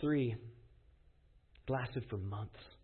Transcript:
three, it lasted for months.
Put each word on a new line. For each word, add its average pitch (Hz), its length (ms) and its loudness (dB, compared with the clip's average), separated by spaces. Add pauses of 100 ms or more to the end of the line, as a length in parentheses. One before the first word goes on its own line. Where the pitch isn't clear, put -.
three, 139 340 4 (1300)
it 127 40 0
lasted 123 380 0
for 107 80 -4
months. 101 420 -4 (240)